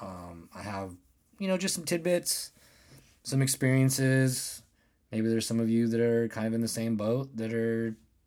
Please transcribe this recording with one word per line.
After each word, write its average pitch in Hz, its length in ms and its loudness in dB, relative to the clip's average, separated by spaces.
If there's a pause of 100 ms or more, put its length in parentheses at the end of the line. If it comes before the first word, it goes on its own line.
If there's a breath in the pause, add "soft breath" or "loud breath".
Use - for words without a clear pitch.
Um, 87 520 -14
I 92 80 -14
have, 98 320 -6 (460)
you 196 80 -2
know, 190 100 2
just 185 160 -2
some 170 120 -6
tidbits, 175 680 0 (720 loud breath)
some 135 180 2
experiences. 131 1200 2 (520 soft breath)
Maybe 110 160 0
there's 113 180 0
some 113 140 0
of 113 80 0
you 117 180 2
that 117 140 0
are 117 260 2
kind 110 180 -4
of 113 80 -2
in 113 60 0
the 117 80 0
same 113 300 -2
boat 123 400 -2
that 113 160 -4
are 113 420 0 (320)